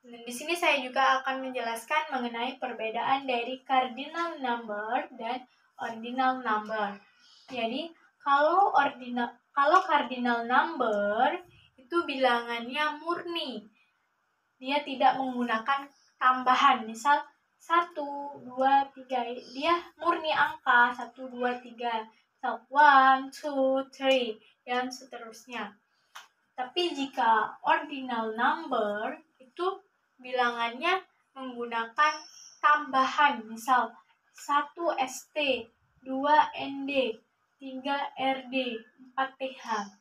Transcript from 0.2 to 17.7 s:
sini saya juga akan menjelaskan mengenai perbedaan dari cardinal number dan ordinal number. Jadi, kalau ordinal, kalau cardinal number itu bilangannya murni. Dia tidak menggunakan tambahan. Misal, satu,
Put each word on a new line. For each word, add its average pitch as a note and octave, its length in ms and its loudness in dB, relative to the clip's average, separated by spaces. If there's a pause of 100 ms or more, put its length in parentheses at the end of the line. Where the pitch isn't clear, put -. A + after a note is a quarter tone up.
sini D#4 240 -4
saya D4+ 240 2
juga C4 400 2
akan C4 240 -4
menjelaskan B3+ 640 -4
mengenai A#3+ 480 -6
perbedaan B3 720 -4
dari B3 320 -4
cardinal C#4 800 -2
number A#3 720 -4
dan A#3+ 320 -8 (320)
ordinal B3+ 640 -4
number. G#3+ 560 -4 (480)
Jadi, B3+ 480 -6 (240)
kalau D#4 560 4
ordinal, B3 560 0 (240)
kalau E4+ 320 6
cardinal B3 640 0
number B3 880 2 (400)
itu - 240 -2
bilangannya C4 960 0
murni. E4 720 -6 (880)
Dia C#4 240 -2
tidak C4 400 2
menggunakan B3 640 -2 (320)
tambahan. B3+ 720 4
Misal, D4 320 2 (400)
satu, C#4+ 800 -2